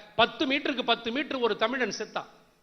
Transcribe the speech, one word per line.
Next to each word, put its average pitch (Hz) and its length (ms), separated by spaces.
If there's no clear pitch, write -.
பத்து 233 320
மீட்டருக்கு 269 340
பத்து 233 300
மீட்டர் 269 280
ஒரு 226 160
தமிழன் 226 420
செத்தான். 196 300